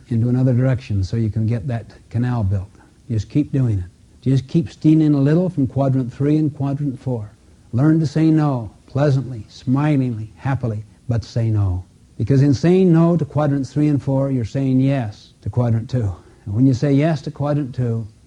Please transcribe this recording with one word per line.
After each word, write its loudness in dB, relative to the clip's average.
into 0
another 2
direction 0
so -4
you -2
can -2
get -4
that -8
canal -2
built. -4
You -4
just -4
keep -2
doing 0
it. -6
Just 0
keep -2
stealing 4
a 2
little 2
from 0
quadrant -2
three 0
and -2
quadrant -4
four. -6
Learn 4
to 0
say 2
no, 0
pleasantly, -2
smilingly, -2
happily, -4
but -2
say -2
no. 0
Because 2
in 4
saying 4
no 4
to -4
quadrants -2
three 0
and 0
four, -2
you're -2
saying 0
yes -2
to -6
quadrant -2
two. -2
And -6
when 4
you 4
say 0
yes 2
to -10
quadrant -4
two, -4